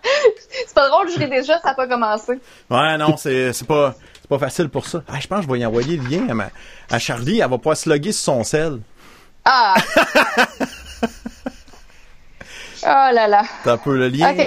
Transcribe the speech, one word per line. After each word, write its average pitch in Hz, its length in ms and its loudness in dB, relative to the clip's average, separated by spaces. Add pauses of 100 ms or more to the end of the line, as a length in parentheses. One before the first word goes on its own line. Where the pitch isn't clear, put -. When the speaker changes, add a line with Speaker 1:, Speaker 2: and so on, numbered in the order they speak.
(280)
Speaker 1:
<laughs> 480 380 -6
C'est - 80 -20
pas 277 160 4
drôle, 339 200 2
je 339 80 -4
ris 285 100 -2
déjà, 269 320 0
ça 302 100 -2
a 269 40 -2
pas 262 120 -4
commencé. 233 460 -2 (380)
Speaker 2:
Ouais, 156 280 2
non, 151 180 2
c'est, 131 380 -2
c'est 123 120 -10
pas, 143 280 2 (260)
c'est - 80 -20
pas 143 100 0
facile 147 300 -2
pour 127 180 -6
ça. 165 220 -8
Ah, 139 120 -8
je - 60 -10
pense 196 140 -4
que 175 60 -6
je 131 60 -4
vais 123 80 -2
y 117 60 -2
envoyer 123 300 -2
le 131 120 -6
lien 190 200 -2
à 127 60 -4
ma, 104 160 -4 (400)
à 117 80 -2
Charlie, 135 420 -2
elle 147 80 2
va 127 80 -2
pouvoir 156 220 0
se - 100 -6
loguer 156 240 0
sur - 100 -6 (120)
son 113 100 0
sel. 151 360 -2 (640)
Speaker 1:
Ah. 226 360 4
Speaker 2:
<laughs> - 40 -2 (3000)
Speaker 1:
Oh 269 240 4
là 226 140 4
là. 202 160 4 (220)
Speaker 2:
T'as 123 80 4
un 113 60 2
peu 139 180 0
le 127 120 2
lien, 131 220 2
Speaker 1:
Ok. 190 60 -2 (100)